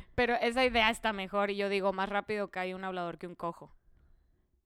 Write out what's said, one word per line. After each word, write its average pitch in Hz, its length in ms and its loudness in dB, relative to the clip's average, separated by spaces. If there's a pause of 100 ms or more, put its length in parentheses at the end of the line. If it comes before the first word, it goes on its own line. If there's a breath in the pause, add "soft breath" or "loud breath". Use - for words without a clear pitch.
(160 loud breath)
Pero 240 200 4
esa 240 280 2
idea 233 280 4
está 226 220 0
mejor 202 360 0
y 202 60 -2
yo 202 140 0
digo, 196 240 2
más 190 160 -2
rápido 202 400 -2
cae 185 260 -6
un 190 80 -8
hablador 175 340 -6
que 185 100 -10
un 175 80 -12
cojo. 170 360 -8 (960)